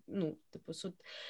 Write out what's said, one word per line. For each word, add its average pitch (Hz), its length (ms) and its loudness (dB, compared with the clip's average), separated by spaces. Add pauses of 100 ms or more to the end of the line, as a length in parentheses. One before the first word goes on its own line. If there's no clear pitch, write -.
ну, 165 300 4 (120)
типу, - 240 -6
суд 180 200 -4 (360)